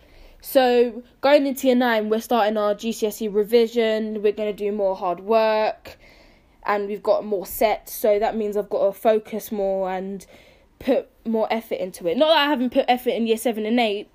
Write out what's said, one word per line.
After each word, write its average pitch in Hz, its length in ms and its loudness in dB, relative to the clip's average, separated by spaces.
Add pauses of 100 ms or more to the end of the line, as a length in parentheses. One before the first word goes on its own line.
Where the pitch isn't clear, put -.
(400)
So, 247 640 2 (180)
going 285 260 6
into 269 200 -4
year 254 100 4
nine, 226 320 2
we're 220 120 0
starting 220 360 0
our 208 180 0
G 220 180 -6
C 214 140 -4
S 208 140 -6
E 226 80 -4
revision, 220 920 0
we're 208 100 2
gonna 214 220 -4
do 202 180 -4
more 196 240 0
hard 185 240 -4
work, 220 800 0 (640)
and 202 240 -2
we've 202 140 -8
got - 220 2
more 202 200 -4
sets, - 480 -2
so 208 260 2
that 208 160 0
means 208 220 -4
I've 202 140 -4
gotta 196 220 0
focus 220 600 -2
more 196 380 -2
and 190 340 -8 (540)
put - 320 -2 (160)
more 220 240 -2
effort - 280 -6
into 185 300 -8
it. 170 80 0
Not 311 120 4
that 320 100 4
I 285 80 4
haven't 254 240 0
put 269 180 0
effort 247 220 0
in 220 160 -2
year 220 100 2
seven 220 300 -4
and 240 120 0
eight, 214 360 -2